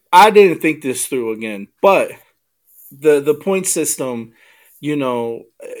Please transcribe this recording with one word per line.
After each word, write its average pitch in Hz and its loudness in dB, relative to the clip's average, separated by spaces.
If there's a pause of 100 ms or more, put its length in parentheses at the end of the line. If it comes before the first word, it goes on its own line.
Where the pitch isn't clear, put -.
(120)
I 196 8
didn't 196 4
think 156 -4
this 127 -6
through 117 -4
again, 110 -10 (160)
but 185 2 (800)
the, 147 2
the 147 0
point 190 -4
system, 127 -6 (460)
you 147 -6
know, 120 -6 (360)